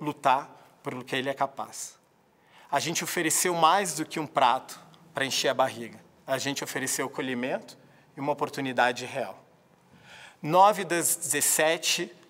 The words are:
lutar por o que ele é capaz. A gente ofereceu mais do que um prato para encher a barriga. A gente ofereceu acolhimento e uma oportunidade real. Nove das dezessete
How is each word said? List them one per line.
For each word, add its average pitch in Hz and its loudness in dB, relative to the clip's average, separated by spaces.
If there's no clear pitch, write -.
lutar 139 0
por 131 -8
o 123 -10
que - -6
ele 131 -2
é 135 -2
capaz. - -6
A 139 0
gente 160 -4
ofereceu 170 0
mais 165 4
do 147 -6
que - -8
um 151 -4
prato 139 0
para 135 -2
encher 131 0
a 127 2
barriga. 117 -2
A 135 -2
gente 139 -4
ofereceu 131 -4
acolhimento 131 -6
e 147 -12
uma 147 -2
oportunidade 127 -2
real. 113 -8
Nove 190 6
das 165 0
dezessete 160 0